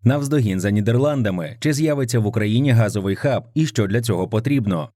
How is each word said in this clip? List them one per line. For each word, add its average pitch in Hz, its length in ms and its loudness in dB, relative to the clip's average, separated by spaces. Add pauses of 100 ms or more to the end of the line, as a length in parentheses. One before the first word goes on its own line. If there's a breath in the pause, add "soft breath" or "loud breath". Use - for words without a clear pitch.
Навздогін 135 540 0
за 101 100 0
Нідерландами, 107 880 0
чи 151 120 0
з'явиться 135 480 0
в 104 60 0
Україні 110 440 0
газовий 101 460 2
хаб 127 280 -2 (100)
і 156 120 0
що 110 200 -2
для 101 140 0
цього 107 280 -2
потрібно? 107 680 -2